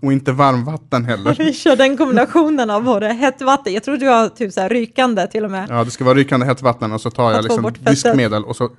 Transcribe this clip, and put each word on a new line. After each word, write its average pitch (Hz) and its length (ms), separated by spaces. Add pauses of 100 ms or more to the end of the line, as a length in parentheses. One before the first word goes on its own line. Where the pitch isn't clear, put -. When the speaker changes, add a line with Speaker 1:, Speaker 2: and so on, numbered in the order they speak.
Speaker 1:
och 135 120
inte 135 180
varmvatten 131 760
heller." 113 300
Speaker 2:
<laughs> - 20
Vi 311 160
kör 277 220
den 269 220
kombinationen 262 720
av 208 140
både 220 240
hett 262 340
vatten. 269 320
Jag 214 100
tror 277 140
du 269 100
har 226 220
typ 202 240
så 190 80
här 190 80
rykande 226 580
till 214 180
och 196 60
med. 190 180
Speaker 1:
Ja, 117 140
det 117 80
ska - 140
vara 131 100
rykande 135 300
hett 131 160
vatten 120 300
och 110 100
så 120 100
tar 123 140
Speaker 2:
Och 113 60
Speaker 1:
jag 107 100
Speaker 2:
två - 20
Speaker 1:
liksom 220 200
Speaker 2:
bort - 140
fettet. 220 160
Speaker 1:
diskmedel 117 520
och 127 100
så 123 240